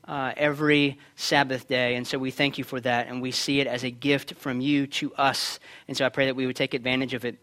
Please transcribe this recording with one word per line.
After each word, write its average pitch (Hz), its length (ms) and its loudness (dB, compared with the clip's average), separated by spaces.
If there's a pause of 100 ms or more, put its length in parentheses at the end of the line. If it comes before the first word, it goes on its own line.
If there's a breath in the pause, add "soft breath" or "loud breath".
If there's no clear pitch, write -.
uh, 135 280 -4
every 147 600 2 (180 loud breath)
Sabbath 135 520 2
day. 123 280 2
And 123 120 -4
so 139 100 -2
we 131 140 -2
thank 139 260 0
you 135 60 -4
for 127 180 -6
that, 120 260 0
and 127 140 -8
we 127 100 -4
see 139 280 0
it 135 80 0
as 123 160 -2
a 127 80 -2
gift 139 420 0
from 127 280 -4
you 139 260 2
to - 260 -4
us. - 460 0 (280 loud breath)
And 135 80 -8
so 135 100 2
I 123 40 2
pray 135 160 2
that 131 100 0
we 131 120 -2
would 127 80 -4
take 135 180 -2
advantage 127 400 0
of 120 100 -6
it. 120 200 -6